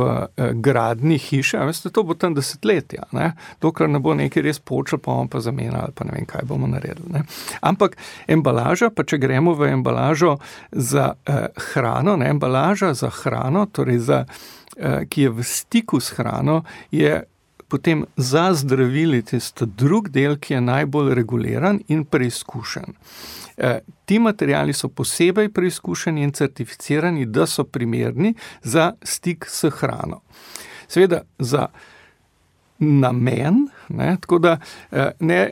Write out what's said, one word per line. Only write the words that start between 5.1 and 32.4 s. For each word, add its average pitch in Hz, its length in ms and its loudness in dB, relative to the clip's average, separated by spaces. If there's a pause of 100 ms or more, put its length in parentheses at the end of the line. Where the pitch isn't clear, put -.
bomo 127 160 -2
pa 131 120 -8
zamenjali 120 380 -4
ali - 140 -4
pa - 120 -10
ne - 100 -6
vem, - 120 -6
kaj - 180 -8
bomo 131 240 -4
naredili, 135 420 -6
ne. 151 140 -2 (360)
Ampak 185 380 0 (260)
embalaža, 156 640 2
pa 170 140 -2
če 151 160 -2
gremo 139 340 2
v 147 160 2
embalažo 139 720 2 (300)
za, 135 440 0 (100)
eh, 123 240 0 (200)
hrano, 127 480 0
ne, 135 120 2
embalaža 147 640 2
za 127 180 -4
hrano, 131 560 -2
torej 127 320 0
za, 127 260 0 (480)
eh, 139 320 -2
ki 147 160 -2
je 135 100 4
v 113 120 -6
stiku - 560 -2
s - 120 -4
hrano, 139 520 0 (240)
je 151 340 2 (440)
potem 151 480 0
za 143 380 2
zdravili 135 720 2
tisti - 460 -4
drug 151 420 2
del, 143 280 2
ki - 160 -6
je 127 80 2
najbolj 135 520 2
reguliran 120 720 0
in 151 200 0
preizkušen. - 920 -4 (600)
Eh, 123 260 0 (200)
ti 202 160 2
materiali 147 560 2
so 139 160 -4
posebej 185 600 0
preizkušeni 170 760 -2
in 143 80 0
certificirani, 143 960 -2
da 127 180 2
so 160 180 -2
primerni 120 720 0 (260)
za 151 400 2
stik - 460 -6
s - 260 0
hrano. - 500 -6 (640)
Seveda 175 360 4 (140)
za 135 320 0 (1120)